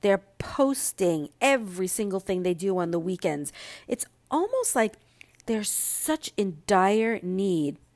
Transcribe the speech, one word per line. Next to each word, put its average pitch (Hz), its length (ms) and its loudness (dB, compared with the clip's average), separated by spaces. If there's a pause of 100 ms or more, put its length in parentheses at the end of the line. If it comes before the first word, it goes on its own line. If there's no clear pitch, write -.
They're 196 220 4 (140)
posting 180 920 0 (100)
every 214 480 0
single 196 320 -2
thing 180 240 -2
they 180 100 2
do 180 240 -2
on 170 140 -2
the 170 80 0
weekends. 165 540 -4 (340)
It's - 180 -4 (240)
almost 453 460 0
like 220 200 0 (500)
they're 220 180 -2
such - 720 -2
in 190 220 -2 (100)
dire 208 540 4
need 180 560 0 (180)